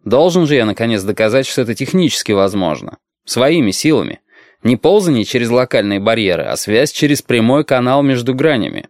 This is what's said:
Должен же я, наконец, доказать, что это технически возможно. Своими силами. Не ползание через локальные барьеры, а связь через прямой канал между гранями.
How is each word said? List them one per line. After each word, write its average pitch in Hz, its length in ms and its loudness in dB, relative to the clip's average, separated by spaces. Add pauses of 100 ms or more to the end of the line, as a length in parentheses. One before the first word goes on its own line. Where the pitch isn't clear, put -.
Должен 165 420 2
же 139 100 2
я, 117 100 2
наконец, 110 380 -2
доказать, 110 440 0
что - 140 -4
это 113 120 -4
технически 151 580 -2
возможно. 95 680 -2 (280)
Своими 131 460 0
силами. 131 500 -2 (420)
Не 117 140 2
ползание 160 480 2
через 120 240 -2
локальные 117 500 0
барьеры, 101 440 0
а 55 140 -6
связь 117 340 0
через 143 300 0
прямой 123 440 2
канал 131 380 0
между 127 320 0
гранями. 131 540 -2